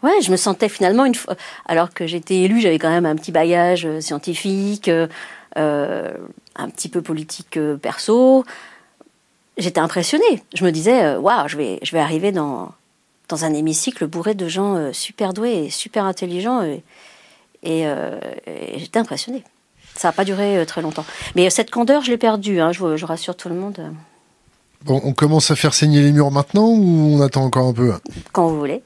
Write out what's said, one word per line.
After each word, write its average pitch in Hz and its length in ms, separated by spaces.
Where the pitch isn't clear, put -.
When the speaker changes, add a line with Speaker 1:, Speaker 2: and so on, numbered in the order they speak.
Speaker 1:
ouais, 359 200
je 185 80
me 185 60
sentais 202 320
finalement 208 360
une 247 100
fois, - 200
alors 170 280
que 175 140
j'étais 175 340
élue, 196 200
j'avais 170 180
quand 160 120
même 170 160
un 156 100
petit 156 160
bagage, 175 540
euh, 156 140
scientifique, 190 880
euh, 165 200
euh, 147 560
un - 120
petit - 200
peu 175 140
politique, 156 540
euh, 151 200
perso. 254 680
J'étais 175 240
impressionnée. 202 600
Je 185 100
me 180 60
disais, 196 320
euh, « 143 180
Waouh, 180 280
je 139 80
vais, 120 260
je - 100
vais 165 60
arriver 160 320
dans, 143 420
dans 156 160
un 156 100
hémicycle 156 520
bourré 170 280
de 190 140
gens, 190 280
euh, 147 160
super - 400
doués 208 340
et 143 40
super - 340
intelligents. » 190 580
Et, 160 200
et, 160 240
euh, - 340
et - 320
j'étais 165 200
impressionnée. 226 460
Ça - 140
a 170 40
pas 196 120
duré, 196 340
euh, 165 80
très 165 160
longtemps. 156 240
Mais, 180 100
euh, 185 40
cette 226 200
candeur, 254 320
je 247 80
l'ai 233 80
perdue, 208 420
hein, 160 120
je, 170 240
je 165 100
rassure 165 280
tout - 140
le 175 60
monde. 180 400
Speaker 2:
Bon, 139 220
on 139 100
commence 151 360
à 147 60
faire 151 160
saigner 151 300
les 143 100
murs 147 180
maintenant 170 380
ou 170 480
on 143 60
attend 135 220
encore 127 220
un 127 60
peu ? 117 220
Speaker 1:
Quand 170 160
vous 160 100
voulez. 147 280